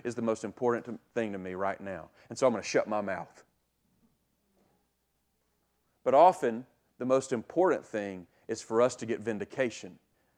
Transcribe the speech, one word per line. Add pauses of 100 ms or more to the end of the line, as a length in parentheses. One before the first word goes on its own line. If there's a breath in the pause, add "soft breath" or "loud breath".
is
the
most
important
to-, (140)
thing
to
me
right
now. (180 soft breath)
And
so
I'm
gonna
shut
my
mouth." (2500)
But
often, (320)
the
most
important
thing (180)
is
for
us
to
get
vindication, (400)